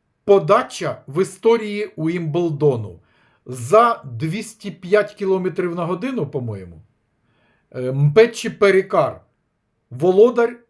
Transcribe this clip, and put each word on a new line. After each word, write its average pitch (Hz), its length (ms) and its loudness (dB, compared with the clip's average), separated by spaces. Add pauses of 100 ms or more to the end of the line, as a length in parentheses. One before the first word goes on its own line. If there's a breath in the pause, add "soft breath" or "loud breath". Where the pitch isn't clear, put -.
(240)
подача 196 840 0
в 147 140 -2
історії 208 760 -2
Уімблдону. 151 1040 -2 (460)
За 165 600 2
двісті 160 640 -8
п'ять 202 420 -2
кілометрів 185 600 -4
на 175 100 -6
годину, 185 420 -6
по-моєму, 101 540 -10 (880)
е, 127 200 -6
Мпетчі 175 580 4
Перікар, 190 720 0 (680)
володар 226 720 4 (100)